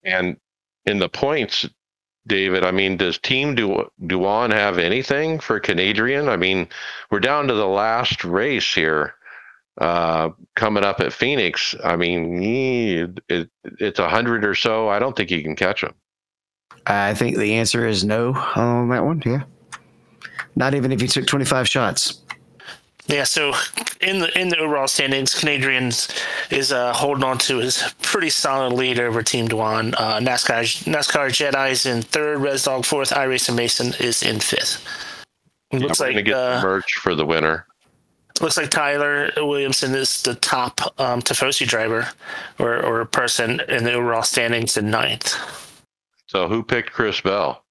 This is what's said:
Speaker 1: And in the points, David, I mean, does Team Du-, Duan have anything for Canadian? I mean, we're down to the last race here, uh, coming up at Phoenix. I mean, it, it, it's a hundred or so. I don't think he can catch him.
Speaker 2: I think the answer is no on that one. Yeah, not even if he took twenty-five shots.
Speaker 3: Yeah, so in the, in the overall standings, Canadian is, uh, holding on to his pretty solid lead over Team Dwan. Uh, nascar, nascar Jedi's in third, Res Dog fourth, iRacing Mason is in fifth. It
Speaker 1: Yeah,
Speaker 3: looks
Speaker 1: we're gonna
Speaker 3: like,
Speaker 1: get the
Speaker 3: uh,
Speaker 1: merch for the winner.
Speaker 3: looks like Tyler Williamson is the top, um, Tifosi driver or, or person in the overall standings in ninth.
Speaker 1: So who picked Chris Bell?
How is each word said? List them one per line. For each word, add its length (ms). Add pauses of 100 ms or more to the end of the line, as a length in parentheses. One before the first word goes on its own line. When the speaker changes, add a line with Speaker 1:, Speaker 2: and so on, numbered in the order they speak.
Speaker 1:
And 340 (480)
in 140
the 100
points, 580 (600)
David, 380
I 60
mean, 260
does 200
Team 380
Du-, 340 (120)
Duan 500
have 280
anything 600
for 220
Canadian? 680
I 80
mean, 320 (420)
we're 120
down 260
to 60
the 140
last 580
race 480
here, 420 (640)
uh, 540 (260)
coming 260
up 160
at 140
Phoenix. 600 (120)
I 100
mean, 480
it, 760 (100)
it, 200 (300)
it's 200
a 100
hundred 340
or 120
so. 340
I 100
don't 160
think 140
he 120
can 140
catch 260
him. 120 (920)
Speaker 2:
I 280
think 240
the 160
answer 340
is 160
no 300
on 560
that 160
one. 200
Yeah, 180 (1120)
not 160
even 180
if 80
he 80
took 200
twenty-five 420
shots. 540 (840)
Speaker 3:
Yeah, 140
so 300 (480)
in 180
the, 180
in 120
the 80
overall 320
standings, 440
Canadian 600 (560)
is, 240
uh, 180
holding 320
on 140
to 220
his 220 (200)
pretty 280
solid 440
lead 260
over 240
Team 240
Dwan. 500
Uh, 220
nascar, 460 (180)
nascar 460
Jedi's 560
in 160
third, 380
Res 260
Dog 180
fourth, 280
iRacing 440
Mason 460
is 220
in 180
fifth. 440 (840)
It 80
Speaker 1:
Yeah, 80
Speaker 3:
looks 140
Speaker 1:
we're 60
gonna 100
Speaker 3:
like, 80
Speaker 1:
get 80
the 240
Speaker 3:
uh, 40
Speaker 1:
merch 340
for 200
the 100
winner. 400 (760)
Speaker 3:
looks 160
like 140
Tyler 680
Williamson 580
is 280
the 120
top, 460 (180)
um, 220
Tifosi 440
driver 440 (500)
or, 180
or 280
person 640
in 160
the 80
overall 300
standings 520
in 160
ninth. 420 (920)
Speaker 1:
So 240
who 120
picked 300
Chris 300
Bell? 500